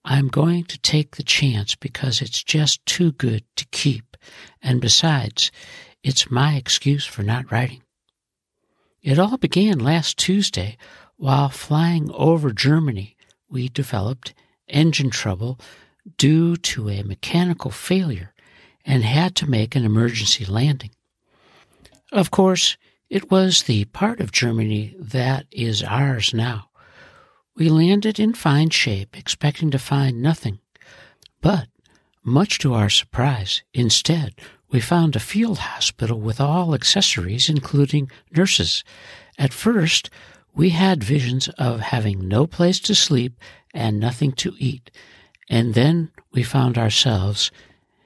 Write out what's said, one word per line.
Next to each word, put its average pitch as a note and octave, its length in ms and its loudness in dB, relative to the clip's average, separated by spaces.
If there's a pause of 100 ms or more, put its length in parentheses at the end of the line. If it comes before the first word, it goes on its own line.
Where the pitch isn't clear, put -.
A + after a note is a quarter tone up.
I'm C3+ 240 2
going E3+ 360 0
to - 140 -14
take - 380 -2
the C#3+ 60 -12
chance A2+ 540 0
because - 460 -6
it's A2+ 200 -8
just - 440 0
too E3+ 260 0
good A2 320 -2 (120)
to - 100 -10
keep. A#2 380 -4 (560)
And B2 200 0
besides, B2 720 0 (520)
it's - 280 0
my C#3 240 2
excuse C#3 500 -2
for - 180 -8
not A#2 280 -4
writing. B2+ 320 -4 (1160)
It C#3 180 2
all G#3 180 2
began G3 420 2
last D3+ 380 0
Tuesday F3+ 600 -2 (400)
while C#3 320 2
flying D#3 640 0
over D3 400 2
Germany. C3 640 0 (320)
We B2+ 200 -6
developed B2 680 -6 (340)
engine D3 420 2
trouble A2 480 -6 (600)
due E3 380 4
to G#2+ 320 -6
a G2+ 140 -4
mechanical E3+ 680 -2
failure D3+ 600 -4 (520)
and C3 200 2
had D#3 320 2
to D3 140 -2
make A2+ 260 0
an B2 80 2
emergency A2 600 0
landing. A#2 460 -2 (1200)
Of G3+ 200 2
course, F#3 440 2 (320)
it - 220 -6
was F#3+ 340 4
the G#2 220 2
part A3+ 340 -4
of - 120 -6
Germany G#2+ 680 -2
that C3+ 540 -4
is A2+ 300 -4
ours B2 520 -2
now. A2+ 360 -4 (840)
We E3 120 2
landed G3 500 4
in G#3+ 140 2
fine D3+ 380 2
shape, G2+ 480 -4
expecting - 540 -2
to C3+ 60 0
find C3 440 -2
nothing. C3 380 -2 (840)
But, F3 240 0 (580)
much C#3 360 2
to C3+ 120 0
our G#2+ 160 2
surprise, A#2+ 760 -2 (120)
instead, B2 600 0 (340)
we B2+ 100 2
found E3 340 2
a G#2+ 60 -2
field A3 380 -2
hospital - 600 -4
with A2 220 -4
all D#3+ 340 2
accessories, A#2+ 760 0
including C#3+ 600 0 (240)
nurses. - 500 0 (520)
At C#3 160 0
first, G3+ 560 0 (460)
we E3+ 160 4
had E3+ 340 2
visions B2+ 440 0 (100)
of A#2+ 220 -2
having G2+ 460 -2
no G#2+ 200 2
place F3+ 340 0
to - 140 -2
sleep B2+ 440 0 (360)
and G#2+ 260 -2
nothing B2+ 320 0
to - 260 -6
eat, - 320 -6 (600)
and A#2 240 2
then D#3+ 360 2 (220)
we B2 100 0
found B2 360 0
ourselves G#2 720 0 (560)